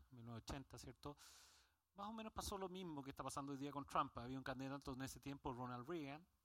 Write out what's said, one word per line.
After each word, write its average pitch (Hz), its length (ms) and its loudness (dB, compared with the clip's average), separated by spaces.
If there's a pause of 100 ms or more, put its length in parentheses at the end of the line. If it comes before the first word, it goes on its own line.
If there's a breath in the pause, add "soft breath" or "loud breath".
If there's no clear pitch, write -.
(120)
mil 117 140 -10
novecientos 117 180 -4 (300)
ochenta, 123 40 -8
¿cierto? 143 400 -6 (800 loud breath)
Más 202 140 -2
o 226 40 -2
menos 220 200 -4
pasó - 240 2
lo 190 100 2
mismo 175 340 -2
que 135 100 -4
está 135 120 0
pasando 139 300 2
hoy 135 40 0
día 143 140 2
con 139 140 0
Trump. 147 320 6
Había 127 200 0
un 131 60 -2
candidato 135 480 0
en 131 120 0
ese 131 180 -2
tiempo, 139 320 0
Ronald 123 340 -2
Reagan, 156 400 0 (160)